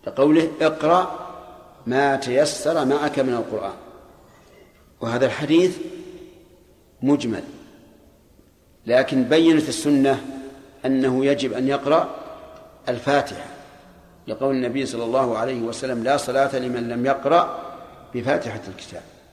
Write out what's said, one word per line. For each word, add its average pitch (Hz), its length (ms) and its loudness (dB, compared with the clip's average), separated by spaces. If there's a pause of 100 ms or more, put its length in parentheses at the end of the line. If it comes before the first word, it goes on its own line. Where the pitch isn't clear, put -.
لقوله: 156 440 4 (100)
"اقرأ 170 640 2 (600)
ما 139 300 2
تيسر 147 680 0
معك 147 340 0
من 127 160 0
القرآن". 98 400 -4 (1300)
وهذا 120 260 0
الحديث 160 520 2 (1200)
مجمل، 127 420 0 (1400)
لكن 131 360 2
بينت 156 460 6
السنة 135 560 2 (640)
أنه 131 400 2
يجب 139 260 0
أن 131 160 -2
يقرأ 143 460 0 (760)
الفاتحة، 135 600 -2 (800)
لقول 135 260 -2
النبي 127 320 -2
صلى 117 180 -6
الله 120 340 0
عليه 120 240 -4
وسلم: 117 420 -6
"لا 135 120 2
صلاة 135 420 0
لمن 123 300 -4
لم 120 180 -2
يقرأ - 560 2 (520)
بفاتحة 120 540 -4
الكتاب". 90 340 -16 (300)